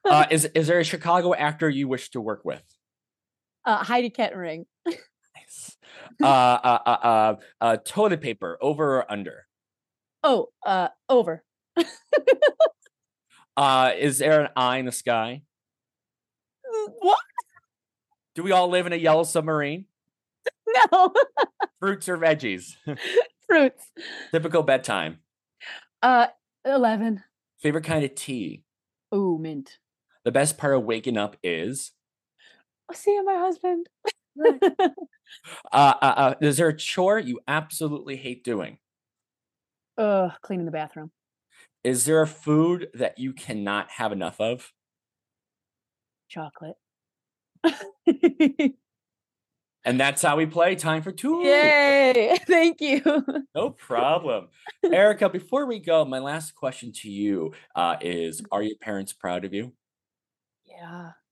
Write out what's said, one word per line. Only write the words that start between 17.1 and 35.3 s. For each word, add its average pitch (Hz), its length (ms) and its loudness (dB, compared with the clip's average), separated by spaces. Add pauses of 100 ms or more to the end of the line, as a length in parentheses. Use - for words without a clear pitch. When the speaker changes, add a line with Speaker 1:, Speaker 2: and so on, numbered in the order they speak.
Speaker 1:
Do 170 80 -6
we 190 80 0
all 180 160 6
live 180 180 0
in 175 80 -4
a 170 40 -4
yellow 165 260 4
submarine? 156 600 -2 (1080)
Speaker 2:
No. 370 220 6 (340)
<laughs> - 320 -10
Speaker 1:
Fruits 196 300 -4
or 180 80 -2
veggies? 143 580 -2 (100)
<laughs> 147 120 -10 (500)
Speaker 2:
Fruits. 294 440 2 (400)
Speaker 1:
Typical 165 300 0
bedtime? 101 580 -2 (840)
Speaker 2:
Uh, 247 240 4 (380)
eleven. 226 580 0 (380)
Speaker 1:
Favorite 147 240 -2
kind 156 200 -2
of 135 80 -10
tea? 113 500 -10 (500)
Speaker 2:
Ooh, 185 280 0
mint. 151 380 -12 (460)
Speaker 1:
The 120 60 0
best 143 260 0
part 139 180 0
of 123 80 0
waking 113 340 -4
up 104 260 -4
is? 90 480 -6 (960)
Speaker 2:
Oh, 339 60 -16
seeing 403 300 0
my 392 100 0
husband. 349 520 -4 (500)
<laughs> 320 540 2 (800)